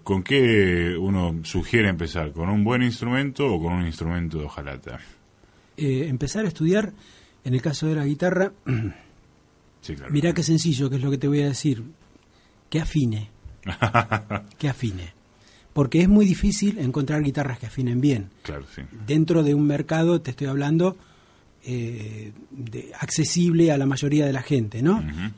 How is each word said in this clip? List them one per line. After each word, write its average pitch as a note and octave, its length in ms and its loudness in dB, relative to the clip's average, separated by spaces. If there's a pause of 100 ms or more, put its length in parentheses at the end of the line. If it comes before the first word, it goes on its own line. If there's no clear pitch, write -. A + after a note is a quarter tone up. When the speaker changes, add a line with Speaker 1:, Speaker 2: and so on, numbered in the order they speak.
Speaker 1:
¿con F#2+ 180 0
qué F#2+ 760 4
uno F2 460 0
sugiere G#2 460 2
empezar? D#2+ 440 -2
¿Con E2 160 -4
un G#2 140 2
buen B2 220 2
instrumento B2+ 680 -2
o E2 80 0
con E2+ 120 -2
un F2 140 0
instrumento E2 520 -4
de D2+ 60 -4
hojalata? C#2 560 -12 (760)
Speaker 2:
Eh, C#3 320 -2
empezar D3 360 -2
a F3+ 40 -2
estudiar, F#3 440 0 (520)
en B2+ 100 0
el B2+ 60 0
caso D#3 280 -2
de D#3 80 0
la C#3+ 100 -2
guitarra, F3+ 520 0
<clears throat> - 1200 -8
Speaker 1:
Sí, - 160 -10
claro. C#3 160 -8
Speaker 2:
mirá D#3 200 2
qué E3 120 -2
sencillo D#3 460 2
que C#3 60 -2
es B2+ 60 -2
lo C#3 80 0
que C3+ 80 0
te C#3+ 80 -2
voy C#3+ 140 2
a C#3+ 80 0
decir, C3 340 -2 (840)
que D#3+ 120 -2
afine, A#2 500 0 (340)
Speaker 1:
<laughs> G#2+ 920 -2
Speaker 2:
que D3 100 -4
afine, F#2 440 -6 (600)
porque C#3+ 300 2
es F#3 60 6
muy G#3 180 8
difícil G3+ 520 2
encontrar D3 440 -2
guitarras C#3 360 -2
que A2+ 80 -10
afinen B2 340 -2
bien. A#2 280 2 (140)
Speaker 1:
Claro, C#2+ 220 -10 (100)
sí. C#2+ 80 -12 (240)
Speaker 2:
Dentro D#3+ 360 2
de C#3+ 120 4
un D3 120 4
mercado, D#3+ 540 0
te C3+ 100 -8
estoy C#3 180 -6
hablando, D#3 480 2 (680)
eh, A2 680 -8 (180)
de, B2 480 -12
accesible E3 720 4
a C#3 60 2
la C3+ 80 2
mayoría C#3+ 400 2
de C#3 60 0
la C3 100 -4
gente, A2+ 400 -2
¿no? F#3+ 160 4
Speaker 1:
Ujú. F#2 400 -6